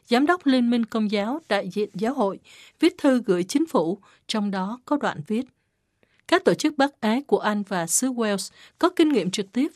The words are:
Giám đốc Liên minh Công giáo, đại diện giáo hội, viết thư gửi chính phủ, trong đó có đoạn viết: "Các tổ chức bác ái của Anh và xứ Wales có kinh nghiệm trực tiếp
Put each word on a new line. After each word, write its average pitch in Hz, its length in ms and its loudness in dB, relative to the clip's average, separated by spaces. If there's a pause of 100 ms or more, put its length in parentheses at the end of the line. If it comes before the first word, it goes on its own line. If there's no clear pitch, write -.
Giám 247 200 2
đốc 359 200 0
Liên 254 240 4
minh 233 160 0
Công 214 260 -2
giáo, 214 280 -2 (100)
đại 202 200 0
diện 202 240 -4
giáo 226 200 -2
hội, 214 260 -2 (400)
viết 339 180 2
thư 254 240 2
gửi 180 220 0
chính 285 220 0
phủ, 185 340 -2 (280)
trong 208 240 -4
đó 196 340 -6
có 294 120 0
đoạn 196 300 -4
viết: 226 180 -4 (840)
"Các 349 180 0
tổ 185 80 6
chức 302 240 -2
bác 277 240 0
ái 226 260 0
của 202 120 2
Anh 208 280 -2
và 175 200 -4
xứ 262 240 0
Wales 214 400 -4 (280)
có 339 100 2
kinh 339 200 4
nghiệm 190 220 0
trực 190 200 -6
tiếp 269 240 -2